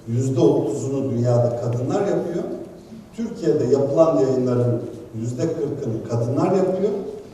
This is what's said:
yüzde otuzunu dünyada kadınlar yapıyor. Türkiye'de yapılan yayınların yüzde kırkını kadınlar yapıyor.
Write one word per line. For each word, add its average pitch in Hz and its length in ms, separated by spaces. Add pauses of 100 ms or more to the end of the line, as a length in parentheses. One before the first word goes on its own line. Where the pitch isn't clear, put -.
yüzde 131 320
otuzunu 135 720
dünyada 120 500
kadınlar 127 400
yapıyor. 170 440 (720)
Türkiye'de 165 480
yapılan 139 560
yayınların 123 600 (380)
yüzde 123 220
kırkını 139 680
kadınlar 156 460
yapıyor. 185 340 (440)